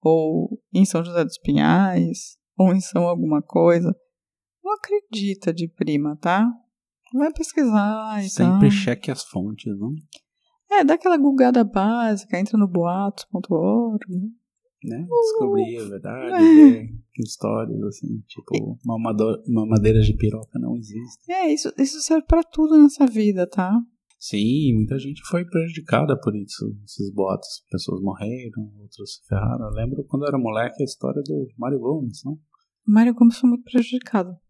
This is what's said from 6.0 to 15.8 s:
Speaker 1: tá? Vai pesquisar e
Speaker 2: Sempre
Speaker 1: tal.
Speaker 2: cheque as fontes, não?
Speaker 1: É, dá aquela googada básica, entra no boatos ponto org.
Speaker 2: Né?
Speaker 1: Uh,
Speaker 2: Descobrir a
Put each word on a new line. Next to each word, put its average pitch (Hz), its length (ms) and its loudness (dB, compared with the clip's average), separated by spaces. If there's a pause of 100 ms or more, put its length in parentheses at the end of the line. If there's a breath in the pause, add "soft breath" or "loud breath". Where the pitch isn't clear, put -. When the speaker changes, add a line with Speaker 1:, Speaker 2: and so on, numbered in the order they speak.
Speaker 1:
tá? 190 260 2 (680)
Vai 294 180 0
pesquisar 214 920 -2
e 196 60 -8
Speaker 2:
Sempre 196 400 4
Speaker 1:
tal. - 20 6
Speaker 2:
cheque 190 400 -2
as 127 140 -8
fontes, 104 540 -8
não? 113 160 -6 (760)
Speaker 1:
É, 392 140 4
dá 294 100 4
aquela 339 220 2
googada 254 480 4
básica, 208 760 -2
entra 208 200 0
no 202 100 4
boatos 180 640 -2
ponto - 240 -6
org. 214 500 -2 (800)
Speaker 2:
Né? - 240 -10
Speaker 1:
Uh, 480 120 0
Speaker 2:
Descobrir 403 580 0
a 415 100 -10